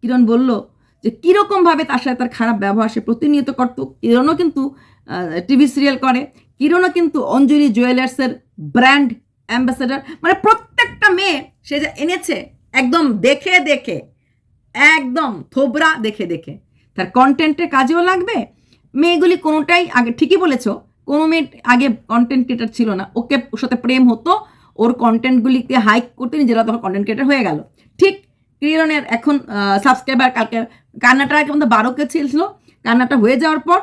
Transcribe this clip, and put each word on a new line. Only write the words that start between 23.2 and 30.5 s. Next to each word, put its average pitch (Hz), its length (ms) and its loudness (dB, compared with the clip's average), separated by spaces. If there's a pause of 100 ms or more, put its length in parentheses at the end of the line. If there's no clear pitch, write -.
ওর - 240 -6
সাথে 247 160 -2
প্রেম 247 360 2
হতো, 339 340 -2 (300)
ওর 233 180 0
কন্টেন্টগুলিকে 247 840 0
হাইক 220 260 2 (140)
করতে 254 200 -6
নিজেরা 233 260 2
তখন 226 140 -2
কন্টেন্ট 196 280 -4
ক্রিয়েটার 254 200 -4
হয়ে 269 180 2
গেল। 156 200 -4 (340)
ঠিক 392 320 2 (300)
কিরণের 311 460 0
এখন, 269 420 -2
আহ, 202 360 -2
সাবস্ক্রাইবার 254 480 2
কালকে 226 340 -4 (360)